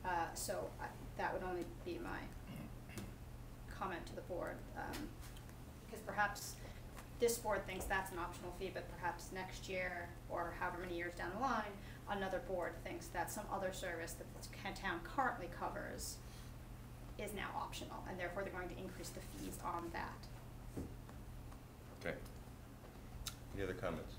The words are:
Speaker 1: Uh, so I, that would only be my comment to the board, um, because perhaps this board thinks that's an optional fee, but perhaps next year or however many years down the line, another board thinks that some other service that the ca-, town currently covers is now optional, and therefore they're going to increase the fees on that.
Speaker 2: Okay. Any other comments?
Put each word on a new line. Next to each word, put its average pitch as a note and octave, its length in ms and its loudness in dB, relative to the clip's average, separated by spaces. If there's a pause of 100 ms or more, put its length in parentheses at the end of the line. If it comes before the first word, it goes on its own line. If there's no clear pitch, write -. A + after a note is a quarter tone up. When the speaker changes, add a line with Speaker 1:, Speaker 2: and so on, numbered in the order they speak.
Speaker 1:
Uh, F3+ 40 4 (260)
so - 340 2 (120)
I, - 60 0 (300)
that F3 160 6
would - 100 4
only F3+ 220 4 (200)
be F3 180 0
my F#2+ 160 0 (1600)
comment F3 280 2
to - 80 -6
the - 80 -2
board, - 340 0 (200)
um, - 200 0 (880)
because - 180 -6
perhaps G3+ 500 4 (640)
this A#3 200 10
board G3+ 280 4
thinks F#3 180 0
that's F#3+ 280 4
an F3+ 60 0
optional F3 400 -2
fee, F#3 140 0
but F3+ 120 -2 (140)
perhaps F3 360 0
next F#3 340 -2
year F3+ 400 0 (220)
or E3+ 280 2
however F3+ 240 2
many F3 140 0
years E3+ 180 0
down F3+ 200 0
the A3 60 0
line, A3 320 6 (380)
another F#3+ 380 4
board E3+ 240 4 (120)
thinks F3 240 -2
that E3 220 2
some G#3+ 220 0
other F#3+ 200 4
service E3+ 420 0
that - 120 -6 (140)
the - 160 -4
ca-, G3 180 0
town F3+ 300 2
currently - 440 6 (100)
covers - 580 0 (1000)
is G#3 160 -2
now F#3 220 0
optional, - 520 -2
and F#3+ 100 -2
therefore F3+ 240 0
they're F#3+ 100 0
going F3+ 220 0
to F#3 80 -4
increase F#3 280 -4
the F#3 100 -4 (180)
fees F#3 260 -2
on F3 280 2
that. - 240 -2 (1800)
Speaker 2:
Okay. - 160 2 (1400)
Any G2 100 2
other F2+ 100 2
comments? E2 440 0